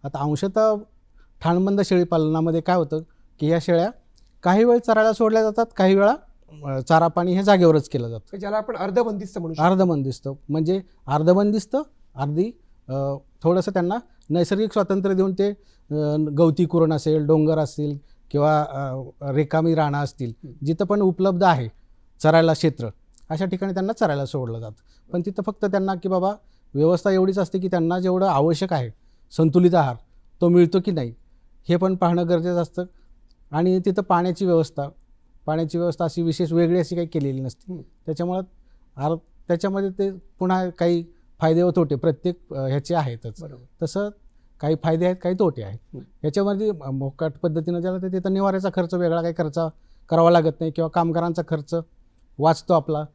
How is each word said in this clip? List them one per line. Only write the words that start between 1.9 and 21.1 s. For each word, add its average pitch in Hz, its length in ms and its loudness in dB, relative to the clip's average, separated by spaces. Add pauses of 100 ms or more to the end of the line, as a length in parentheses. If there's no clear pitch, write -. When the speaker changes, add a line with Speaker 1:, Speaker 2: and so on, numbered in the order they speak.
Speaker 1:
पालनामध्ये 160 560 0
काय 180 160 0
होतं 156 220 -2 (420)
की 151 80 0
या 165 140 2
शेळ्या 175 280 2 (520)
काही 196 220 4
वेळ 240 140 4
चरायला 220 340 2
सोडल्या 220 300 2
जातात, 220 240 0 (100)
काही 190 180 4
वेळा, 202 200 4 (500)
अ, 135 160 -4
चारा 165 280 4
पाणी 180 280 0
हे 185 60 0
जागेवरच 175 460 6
केलं 117 200 -6
जातं. 117 280 -14
Speaker 2:
ज्याला 202 200 -6
आपण 214 200 -6
अर्धबंदिस्त 202 640 -4
म्हणू 165 160 -8
शकतो. 151 120 2
Speaker 1:
अर्धबंदिस्त 165 640 0 (200)
म्हणजे 160 340 -2 (240)
अर्धबंदिस्त, 185 680 2 (380)
अर्धी, 151 360 -4 (380)
अ, 127 40 -8 (500)
थोडंसं 180 300 0
त्यांना 185 240 -2 (340)
नैसर्गिक 190 420 0
स्वातंत्र्य 196 420 0
देऊन 190 180 0
ते, 196 160 0 (420)
अ, 151 260 -2 (220)
गवती 165 260 4
कुरण 165 280 2
असेल, 151 340 0
डोंगर 156 320 2
असतील 147 400 -4 (320)
किंवा, 147 300 2
अ, 135 420 -6 (300)
रिकामी 160 420 0
रानं 147 240 0
असतील, 131 340 -6 (120)
Speaker 2:
हं. 139 200 -14
Speaker 1:
जिथं 165 200 -2
पण 208 160 0
उपलब्ध 190 440 2